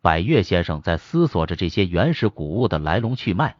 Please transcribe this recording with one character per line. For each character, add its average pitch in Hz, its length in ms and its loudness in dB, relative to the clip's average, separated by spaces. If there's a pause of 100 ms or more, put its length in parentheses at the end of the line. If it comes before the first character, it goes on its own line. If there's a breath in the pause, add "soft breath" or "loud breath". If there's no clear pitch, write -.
百 82 200 2
越 117 220 2
先 87 220 2
生 78 160 -4
在 82 160 -2
思 165 300 0
索 82 200 0
着 82 100 -4
这 90 120 -2
些 98 180 0
原 95 280 2
始 - 140 0
古 76 260 -6
物 117 140 0
的 80 100 0
来 78 200 0
龙 117 180 -2
去 104 180 -2
脉 139 260 -2